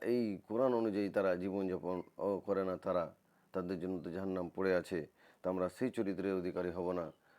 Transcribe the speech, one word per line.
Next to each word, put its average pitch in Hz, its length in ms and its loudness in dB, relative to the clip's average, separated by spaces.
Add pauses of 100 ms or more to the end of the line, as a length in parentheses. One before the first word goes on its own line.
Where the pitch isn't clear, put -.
এই 120 200 2 (260)
কোরআন 123 260 2
অনুযায়ী 104 360 2
তারা 95 260 4
জীবনযাপন, 90 640 -2 (200)
ও, 98 120 0 (160)
করে 98 240 2
না 90 80 -2
তারা, 90 280 0 (480)
তাদের 92 260 -2
জন্য 92 240 -2
তো 90 120 -6
জাহান্নাম 92 400 -2
পড়ে 95 200 2
আছে। 87 240 0 (420)
তা 90 80 -2
আমরা 92 200 2
সেই 127 200 -2
চরিত্রের 95 520 0
অধিকারী 90 360 -2
হব 90 140 0
না, 87 140 0 (340)